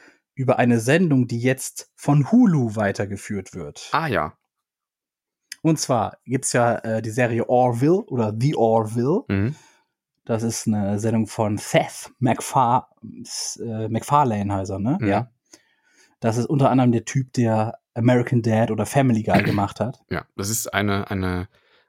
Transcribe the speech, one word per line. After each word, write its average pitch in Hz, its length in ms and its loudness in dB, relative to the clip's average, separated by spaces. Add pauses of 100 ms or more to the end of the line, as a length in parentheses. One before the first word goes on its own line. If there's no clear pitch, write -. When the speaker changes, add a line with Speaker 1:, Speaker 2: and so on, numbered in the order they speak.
(340)
Speaker 1:
über 127 240 0
eine 120 220 4
Sendung, 135 480 2
die 117 120 -4
jetzt - 540 -4
von 143 380 2
Hulu 160 420 4
weitergeführt 101 800 -4
wird. 73 380 -14
Speaker 2:
Ah, 156 160 -2
ja. 82 280 -2 (1300)
Speaker 1:
Und 160 160 2
zwar 104 460 -2
gibt's 131 280 -4
ja, 117 260 2
äh, 110 220 -4
die 110 100 -8
Serie 117 380 0
Orville 123 580 2
oder 110 300 -2
The 131 200 0
Orville. 117 720 2
Speaker 2:
Mhm. 101 260 0 (720)
Speaker 1:
Das 113 200 -2
ist 117 240 -4
eine 104 320 0
Sendung 110 260 0
von 104 320 -2
Seth - 640 -2
MacFar-, 123 680 0 (680)
äh, 110 300 -6
MacFarlane 110 640 0
heißt 95 160 -4
er, 95 80 -6
ne? 110 220 -2
Speaker 2:
Mhm. 104 80 0
Speaker 1:
Ja. 104 240 0 (880)
Das 113 160 0
ist 117 100 0
unter 135 240 2
anderem 123 220 4
der 113 120 0
Typ, - 280 -4
der 110 460 0 (160)
American 120 460 2
Dad 113 300 2
oder 107 160 -2
Family 123 380 2
Guy 98 180 2
Speaker 2:
<clears throat> - 0 -
Speaker 1:
gemacht 101 380 -2
hat. 113 180 -6 (120)
Speaker 2:
Ja, - 140 -6 (120)
das 98 120 -6
ist - 240 -6
eine, 101 380 -2
eine, 92 380 -4 (400)